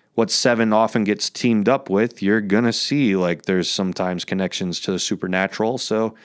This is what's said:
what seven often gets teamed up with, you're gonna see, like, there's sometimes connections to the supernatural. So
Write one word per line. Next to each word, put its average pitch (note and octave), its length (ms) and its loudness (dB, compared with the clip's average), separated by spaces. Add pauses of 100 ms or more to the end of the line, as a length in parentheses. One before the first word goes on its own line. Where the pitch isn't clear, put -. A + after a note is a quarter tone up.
(140)
what A2+ 160 0
seven A2+ 420 2
often A2 300 2
gets G#2 260 0
teamed A2 400 2
up C3 220 0
with, G#2+ 320 0
you're G2+ 180 2
gonna G#2+ 320 2
see, B2+ 440 0
like, F2 260 0
there's F#2 260 0
sometimes F#2 560 -2
connections F#2 580 -4
to - 100 -4
the F2+ 80 -2
supernatural. G2 800 -2
So A2 360 -2 (100)